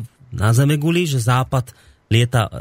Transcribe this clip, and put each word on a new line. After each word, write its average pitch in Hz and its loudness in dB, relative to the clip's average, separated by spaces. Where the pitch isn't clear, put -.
na 110 0
Zemeguli, 151 2
že 135 -2
západ 127 -2
lieta 117 0